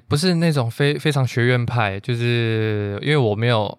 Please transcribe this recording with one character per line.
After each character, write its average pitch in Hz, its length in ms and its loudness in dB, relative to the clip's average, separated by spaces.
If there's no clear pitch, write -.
不 143 80 0
是 175 200 2
那 165 160 2
种 127 180 0
非， 143 300 0
非 156 120 0
常 135 140 2
学 120 220 0
院 123 180 2
派， 107 340 -2
就 123 140 -4
是 110 880 -2
因 - 80 -2
为 151 80 2
我 113 160 2
没 113 140 0
有， 110 320 0